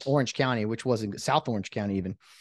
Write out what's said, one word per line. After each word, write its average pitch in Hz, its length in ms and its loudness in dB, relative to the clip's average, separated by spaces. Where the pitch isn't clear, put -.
Orange 135 260 2
County, 127 320 2
which 113 200 -4
was 117 180 2
in 101 160 -4
South 143 300 0
Orange 107 240 -4
County 101 240 -2
even. 92 200 -4